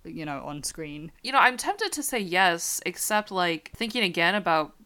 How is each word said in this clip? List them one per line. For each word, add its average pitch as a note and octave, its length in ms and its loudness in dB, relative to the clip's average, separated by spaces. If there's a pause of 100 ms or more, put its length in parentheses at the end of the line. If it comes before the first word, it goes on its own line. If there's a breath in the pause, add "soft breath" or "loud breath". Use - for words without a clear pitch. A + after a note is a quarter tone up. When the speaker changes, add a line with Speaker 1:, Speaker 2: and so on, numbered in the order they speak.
Speaker 1:
you D#3+ 200 -10
know, C#3+ 200 -6
on D3 180 -10
screen. D3+ 480 -10 (140)
Speaker 2:
You A#3+ 80 -6
know, C#4 60 4
I'm B3 180 6
tempted G4+ 360 -2
to D4+ 120 -4
say A#3+ 160 0
yes, F3 680 2
except, G#3 460 -2
like, F3 420 0
thinking A3+ 300 -2
again E3+ 320 2
about E3 380 2 (120)